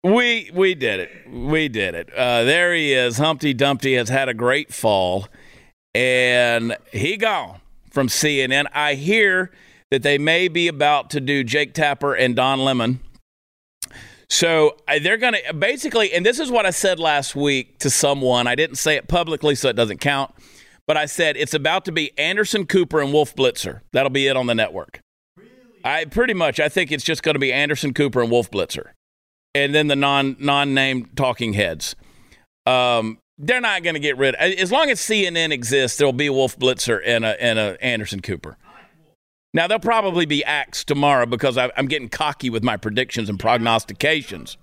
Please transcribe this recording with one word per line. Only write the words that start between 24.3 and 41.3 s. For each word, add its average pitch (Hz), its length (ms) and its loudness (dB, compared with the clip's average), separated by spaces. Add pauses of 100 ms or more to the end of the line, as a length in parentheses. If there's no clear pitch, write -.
on 127 120 0
the 120 60 0
network." 95 460 -4 (380)
Really? - 120 -20 (360)
I, 156 180 -2
pretty 226 300 -2
much, 160 260 0
I 151 80 2
think 156 240 0
it's 147 140 -4
just 160 180 -2
gonna 151 160 0
be 135 140 0
Anderson 143 400 -2
Cooper 127 280 0
and 117 80 0
Wolf 120 220 2
Blitzer. - 380 -6 (680)
And 143 180 0
then 151 140 4
the 143 80 2
non, 139 440 0
non-named 135 760 0
talking 120 380 0
heads. 92 420 -2 (680)
Um, 120 540 2 (180)
they're 240 240 0
not 202 200 -2
gonna 165 180 -2
get 143 180 -2
rid 135 180 2
of, - 60 -4
as 185 320 0
long 294 160 2
as 233 100 -2
C 214 260 0
N 170 120 -4
N 160 160 0
exists, 127 440 0
there'll 143 140 4
be 143 180 -2
Wolf 131 300 0
Blitzer 123 460 0
and 113 180 2
a, 110 180 -2
and 113 160 2
a 104 240 -2
Anderson 107 400 -4
Cooper. - 360 -10 (1000)
Now, 170 80 2
they'll 214 140 2
probably 190 480 0
be 147 180 -2
axed - 420 -4
tomorrow 143 380 4
because 120 320 0